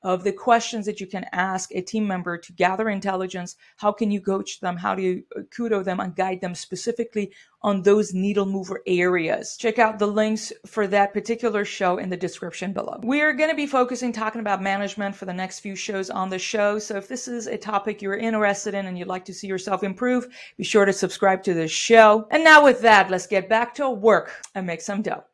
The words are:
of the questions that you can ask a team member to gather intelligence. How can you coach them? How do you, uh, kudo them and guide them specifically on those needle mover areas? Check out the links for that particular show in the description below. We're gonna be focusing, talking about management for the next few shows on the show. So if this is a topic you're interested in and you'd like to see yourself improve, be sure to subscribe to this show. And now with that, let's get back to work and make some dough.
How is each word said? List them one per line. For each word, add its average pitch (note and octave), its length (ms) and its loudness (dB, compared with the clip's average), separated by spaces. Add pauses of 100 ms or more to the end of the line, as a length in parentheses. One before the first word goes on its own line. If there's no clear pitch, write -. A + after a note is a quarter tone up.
of F#3 200 -2
the G3 100 0
questions A#3 540 0
that G#3 140 -6
you G3 60 -8
can F#3 260 -8
ask F#3 420 -4
a F#3 60 -4
team G#3+ 260 -4
member F3+ 320 -4
to E3+ 140 -20
gather F#3 380 2
intelligence. F#3 680 -4 (200)
How G#3 140 0
can G#3 180 -2
you G3+ 120 0
coach G3 400 -4
them? F3+ 160 -4
How F#3+ 180 -2
do F#3+ 80 -4
you, F#3 220 -2 (100)
uh, - 60 -8 (100)
kudo A3 320 -2
them F#3 160 -2
and F#3+ 160 -4
guide F#3 260 -2
them F3 140 -6
specifically G#3+ 760 -6 (300)
on G3 200 0
those G3+ 320 4
needle G3 320 0
mover F#3+ 400 -6
areas? F3+ 720 0
Check A3+ 240 0
out A3 180 4
the G#3 80 0
links G#3+ 460 -2 (120)
for G#3+ 220 -2
that G3+ 260 2
particular G#3+ 520 -2
show F#3 320 0
in F#3 120 -6
the F3+ 80 -4
description F3+ 560 -6
below. - 300 -6
We're D4 300 2
gonna D#4 240 0
be D4 100 -4
focusing, B3+ 460 0
talking A3 280 -4
about G3+ 220 -2
management G3 540 -4
for - 80 -12
the F#3 100 -8
next F#3 240 -8
few G3 160 -10
shows F#3+ 340 -6
on F#3+ 220 -4
the F#3 80 -4
show. G#3 400 0
So G#3 180 -8
if G3 120 -8
this B3+ 180 -8
is A#3 220 -8
a G#3+ 100 -6
topic G#3 420 -4
you're G3 160 -4
interested G#3+ 580 0
in G3 120 -4
and F#3 100 -8
you'd F3+ 120 -8
like F#3 160 -6
to F#3+ 100 -14
see G3 140 -12
yourself F#3+ 340 -4
improve, B3 460 -2 (280)
be - 60 -8
sure G3+ 220 4
to G3 80 2
subscribe F#3+ 520 0
to F#3 100 2
this D#3+ 180 -2
show. A3 580 8
And D#4+ 140 2
now D#4 180 8
with B3+ 200 6
that, G#3 280 8
let's F3+ 160 -2
get F#3 220 -2
back A#3 280 0
to C#4 140 -2
work G3+ 400 4 (240)
and F#3+ 140 -6
make E3 140 -6
some G3+ 200 -4
dough. G3 320 -6